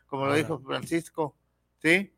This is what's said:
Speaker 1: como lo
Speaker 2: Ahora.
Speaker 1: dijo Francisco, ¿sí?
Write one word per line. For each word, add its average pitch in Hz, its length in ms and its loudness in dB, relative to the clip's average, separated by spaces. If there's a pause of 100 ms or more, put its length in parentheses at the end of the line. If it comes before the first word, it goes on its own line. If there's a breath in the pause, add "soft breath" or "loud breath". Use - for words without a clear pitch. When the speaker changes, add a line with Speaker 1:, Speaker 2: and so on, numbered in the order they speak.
Speaker 1:
como 135 180 -4
lo 139 60 2
Speaker 2:
Ahora. 143 120 4
Speaker 1:
dijo 147 160 -4
Francisco, 139 760 -4 (460)
¿sí? 180 360 2